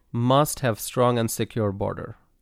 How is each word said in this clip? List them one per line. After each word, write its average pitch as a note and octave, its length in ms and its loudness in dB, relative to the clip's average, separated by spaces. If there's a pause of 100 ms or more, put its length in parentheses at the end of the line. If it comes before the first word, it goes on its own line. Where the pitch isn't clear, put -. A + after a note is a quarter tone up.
(120)
must B2+ 500 2
have A#2 180 0
strong B2 400 2
and A2+ 100 0
secure G#2+ 420 -2
border. G2 460 -6 (240)